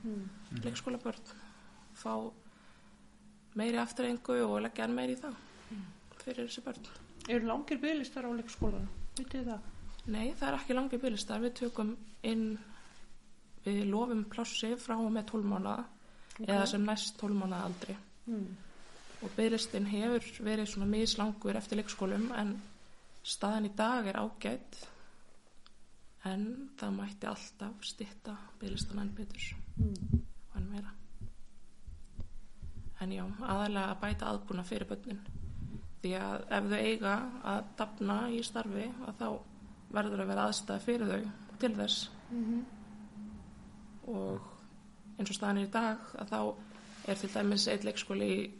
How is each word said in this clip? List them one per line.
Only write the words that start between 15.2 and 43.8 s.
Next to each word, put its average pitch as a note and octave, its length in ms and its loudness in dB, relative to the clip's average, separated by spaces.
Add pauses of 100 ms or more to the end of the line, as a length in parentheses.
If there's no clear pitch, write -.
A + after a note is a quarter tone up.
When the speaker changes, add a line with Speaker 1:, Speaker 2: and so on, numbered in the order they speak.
Speaker 3:
tólf G#3+ 200 2
mánaða G3+ 400 2 (540)
Speaker 1:
Ok. A3 80 -2
Speaker 3:
eða G3 200 8
sem G3+ 180 4
næst G#3+ 320 2
tólf G#3 180 2
mánaða F#3 300 2
aldri. F#3 300 -2 (320)
Speaker 1:
Mm. G3 280 -2 (680)
Speaker 3:
Og G3+ 140 -4
biðlistinn A3 500 4
hefur G#3+ 340 4 (240)
verið G#3+ 240 4
svona G3+ 200 2
mislangur G#3+ 680 4
eftir G#3 220 0
leikskólum G#3 600 2
en G#3 240 0 (640)
staðan G#3+ 420 2
í G3+ 100 -2
dag A3 320 4
er F#3+ 80 0
ágæt - 720 -2 (1400)
en A3 520 -2
það G3+ 180 0
mætti G3+ 320 -4
alltaf - 540 -4
stytta - 560 -8 (220)
biðlistana G3+ 420 0
enn G#3 140 0
betur - 400 -4 (220)
Speaker 1:
Mm. - 460 6 (280)
Speaker 3:
og - 60 -6
enn F#3+ 140 2
meira. G3+ 200 -4 (2000)
En F#3+ 100 0
já, F#3+ 120 0 (160)
aðallega G3+ 560 4
að G3+ 60 -8
bæta G#3 240 2
aðbúnað G3+ 400 0
fyrir G3+ 220 -2
börnin. G3+ 320 -4 (840)
Því F#3 180 2
að G3 300 0
ef G3+ 140 6
þau G#3 160 4
eiga A3 340 4 (300)
að G3+ 200 2 (140)
dafna G#3 520 2
í A#3 140 2
starfi, A3 500 -2 (120)
að A3 120 -6
þá A3 220 0 (520)
verður G#3 300 2
að F#3+ 60 2
vera G3+ 200 4
aðstæða G3+ 340 0
fyrir A#3 260 4
þau G#3 240 2 (280)
til A3+ 160 4
þess. - 340 2 (220)
Speaker 1:
Mhm. A#3 340 2 (1400)